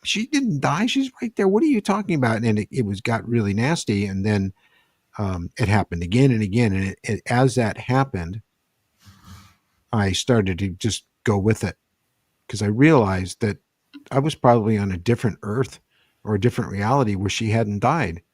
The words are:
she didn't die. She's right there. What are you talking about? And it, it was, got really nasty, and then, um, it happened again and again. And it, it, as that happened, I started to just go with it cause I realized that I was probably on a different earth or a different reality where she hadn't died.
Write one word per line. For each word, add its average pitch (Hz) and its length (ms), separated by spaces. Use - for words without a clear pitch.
she 214 220
didn't 247 340
die. 147 260
She's 269 240
right 233 160
there. 196 120
What 202 140
are 330 40
you 277 140
talking 202 340
about? 117 280
And 110 160
it, 104 120
it 131 140
was, 98 160
got 110 280
really 113 260
nasty, 113 520
and 95 180
then, 98 280
um, 92 400
it 117 100
happened 92 340
again 120 280
and 113 120
again. 107 300
And 95 160
it, 92 140
it, 107 240
as 123 300
that 110 220
happened, 110 600
I 101 200
started 95 480
to 95 100
just 92 340
go 104 140
with 107 260
it 92 120
cause 101 140
I 104 40
realized 104 760
that 101 180
I 127 80
was 147 160
probably 113 440
on 101 120
a 90 80
different 110 440
earth 113 380
or 107 100
a 101 60
different 107 320
reality 107 420
where 98 160
she 110 200
hadn't 107 300
died. 120 420